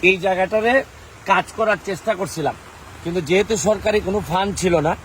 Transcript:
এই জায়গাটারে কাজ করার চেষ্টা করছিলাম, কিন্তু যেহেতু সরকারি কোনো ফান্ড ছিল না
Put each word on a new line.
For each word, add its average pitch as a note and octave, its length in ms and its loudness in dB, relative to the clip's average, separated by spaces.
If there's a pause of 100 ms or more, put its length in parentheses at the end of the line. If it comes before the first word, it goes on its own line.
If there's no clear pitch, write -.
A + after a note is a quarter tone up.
এই F#3+ 160 4
জায়গাটারে G3+ 500 2 (560)
কাজ F#3 160 4 (120)
করার G#3+ 200 2 (100)
চেষ্টা G3 320 -4
করছিলাম, D3+ 340 -4 (480)
কিন্তু F3 260 -2
যেহেতু G3 260 2 (120)
সরকারি G#3+ 320 2 (100)
কোনো G3 100 0 (100)
ফান্ড F#3+ 240 0 (100)
ছিল F3 120 2 (120)
না E3+ 60 2 (120)